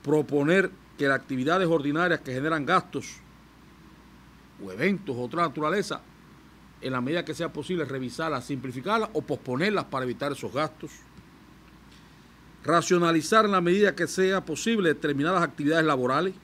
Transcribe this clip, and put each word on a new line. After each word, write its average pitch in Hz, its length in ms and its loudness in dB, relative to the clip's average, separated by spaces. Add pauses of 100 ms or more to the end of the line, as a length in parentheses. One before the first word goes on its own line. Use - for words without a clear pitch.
Proponer 151 680 2 (260)
que 143 80 0
las 135 140 2
actividades 156 480 0
ordinarias 160 520 2
que 131 120 -10
generan 147 340 -2
gastos 170 520 -2 (1500)
o 92 80 -12
eventos 143 420 0
de 123 80 -4
otra 160 200 -2
naturaleza, 156 580 -2 (800)
en 131 120 -4
la 127 80 -2
medida 160 240 -2
que 156 100 -8
sea 165 180 -6
posible, 156 320 -4
revisarlas, 131 600 -6
simplificarlas 139 680 -4
o 156 100 -2
posponerlas 151 640 -2
para 131 200 -4
evitar 131 280 -4
esos 110 200 -8
gastos. 151 380 -6 (1700)
Racionalizar 170 840 4
en 202 60 2
la 185 80 4
medida 185 340 4
que 175 120 -2
sea 185 380 0
posible 180 460 0
determinadas 151 520 0
actividades 156 420 2
laborales. 147 580 2